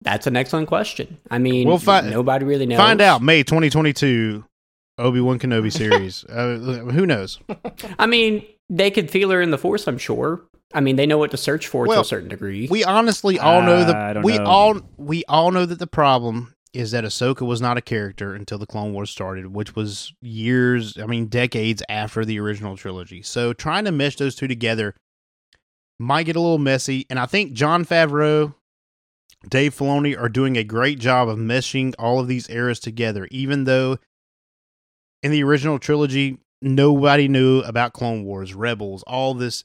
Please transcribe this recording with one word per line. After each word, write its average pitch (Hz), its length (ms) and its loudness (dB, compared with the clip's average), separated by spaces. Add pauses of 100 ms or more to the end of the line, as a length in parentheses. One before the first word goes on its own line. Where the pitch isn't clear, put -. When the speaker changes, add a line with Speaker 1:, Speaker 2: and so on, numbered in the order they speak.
Speaker 1:
That's - 260 -4
an 127 80 0
excellent 156 320 -2
question. 165 500 -4 (140)
I 120 80 -4
mean, 127 280 2
Speaker 2:
We'll 170 120 4
fi-, 190 220 2
Speaker 1:
nobody 127 440 -2
really 139 220 0
knows. 117 100 -2
Speaker 2:
find 214 240 6
out 165 200 6
May 151 220 4
twenty 160 260 2
twenty-two, 123 760 0 (540)
Obi-Wan 123 420 2
Kenobi 113 320 0
Speaker 1:
<laughs> - 0 -
Speaker 2:
series. 104 540 -2
Uh, 120 320 -6 (340)
who 175 140 4
knows? 107 340 -2 (580)
Speaker 1:
I - 80 2
mean, 220 380 2 (260)
they 196 220 2
could 196 180 0
feel 190 220 2
her 185 100 2
in 170 100 2
the 143 60 0
Force, 202 300 -2
I'm 127 100 -2
sure. 135 440 -4 (320)
I 156 80 -2
mean, 135 140 2
they 139 100 4
know 151 140 4
what 147 120 0
to - 60 -6
search 156 300 -4
for 123 180 -2
to 131 40 2
Speaker 2:
Well, 220 120 4
Speaker 1:
a - 40 0
certain 92 240 -6
degree. 98 400 -8
Speaker 2:
we 208 140 2
honestly 196 540 2
all 170 240 6
know 175 240 6
the, 170 100 4
Speaker 3:
Uh, - 140 -2
I 107 40 -4
don't 107 100 -2
Speaker 2:
we 214 160 4
Speaker 3:
know. 202 60 0
Speaker 2:
all, 202 360 6 (160)
we 151 320 -4
all 165 220 4
know 180 160 2
that 170 100 -6
the 175 100 -8
problem 120 680 0 (180)
is 120 180 -6
that 117 120 -2
Ahsoka 123 420 -2
was 120 160 -2
not 120 160 0
a 120 40 -6
character 101 520 -6
until 104 240 -10
the 104 80 -10
Clone 104 260 -8
Wars 101 200 -8
started, 95 420 -10
which 104 220 -8
was 104 460 -8
years, 120 760 0
I 107 80 -12
mean, 117 220 -4
decades 113 640 -2
after 107 360 -4
the 107 140 -4
original 104 360 -6
trilogy. 92 460 -14
So 120 320 -4
trying 175 320 -4
to 202 60 -2
mesh 143 240 -2
those 139 200 -4
two 135 120 -6
together 113 480 -2 (1040)
might 139 240 0
get 160 120 -2
a 170 60 -2
little 170 160 2
messy, 135 500 -2
and 127 120 -6
I 127 80 -4
think 190 260 -2
Jon 156 320 0
Favreau, 151 680 2 (920)
Dave 139 280 0
Filoni 143 440 0
are 120 100 -2
doing 127 280 0
a 113 60 0
great 120 340 -2
job 127 320 2
of 107 80 -4
meshing 127 600 -2
all 120 200 0
of 127 80 -2
these 123 220 -4
eras 120 300 -4
together, 110 500 -6
even 135 360 -2
though 131 340 2 (1200)
in 143 100 -2
the 151 120 2
original 143 340 2
trilogy, 139 600 0 (220)
nobody 139 680 6
knew 131 320 4
about 117 340 -2
Clone 113 300 -4
Wars, 95 300 -10
Rebels, 101 500 -6
all 131 300 -2
this 123 320 -6